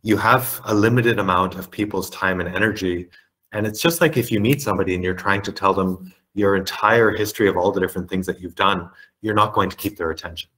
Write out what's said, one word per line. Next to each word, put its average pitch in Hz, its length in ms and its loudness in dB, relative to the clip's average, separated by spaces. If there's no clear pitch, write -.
you 104 140 4
have 120 480 2
a 113 100 0
limited 113 440 4
amount 92 380 0
of 92 140 -14
people's 101 400 -4
time 92 300 -2
and 90 140 -6
energy. 95 540 -2
And 107 160 -4
it's 107 140 -6
just 170 200 0
like 160 160 2
if 117 140 0
you 110 80 2
meet 127 240 2
somebody 92 320 0
and 90 80 -4
you're 92 100 -2
trying 98 300 -2
to 95 100 -8
tell 95 220 0
them 92 380 -2
your 98 220 2
entire 107 540 2
history 104 380 0
of 92 80 0
all 92 160 0
the 95 80 -2
different 90 280 -4
things 92 180 -4
that 92 140 -6
you've 87 140 -12
done, 95 340 0
you're 107 120 -2
not 104 200 2
going 95 160 2
to - 60 -14
keep - 200 -8
their 82 140 -2
attention. 82 480 -10